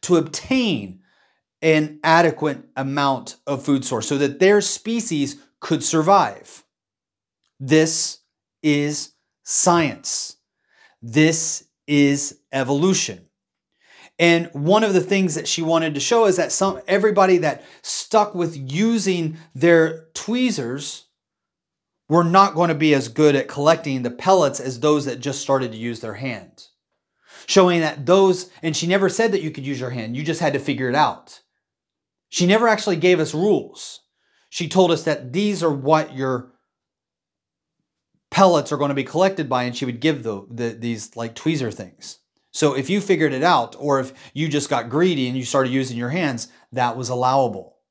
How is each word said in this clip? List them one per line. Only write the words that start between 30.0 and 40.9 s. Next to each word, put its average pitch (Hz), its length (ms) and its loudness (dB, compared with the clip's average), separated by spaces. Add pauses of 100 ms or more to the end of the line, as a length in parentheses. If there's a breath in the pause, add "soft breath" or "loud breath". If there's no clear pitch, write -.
you 151 60 -6
just 160 180 -4
had 151 100 0
to 139 80 -2
figure 131 300 -4
it 123 60 -2
out. - 460 -2 (840)
She - 180 -2
never 220 220 4
actually 208 300 0
gave 170 240 4
us 151 120 -4
rules. 165 680 -2 (480)
She 170 180 -8
told 180 240 4
us 165 120 0
that 131 280 -4
these 190 320 -2
are 160 80 2
what 139 420 0
your 131 380 -4 (1800)
pellets 175 400 4
are 143 60 -4
gonna 143 160 0
be 139 120 -2
collected 175 420 -2
by, 123 160 -2
and 123 140 -6
she 135 80 -4
would 120 160 -6
give 151 220 0
the, 101 260 -8
the, 117 200 -6
these, 113 460 -8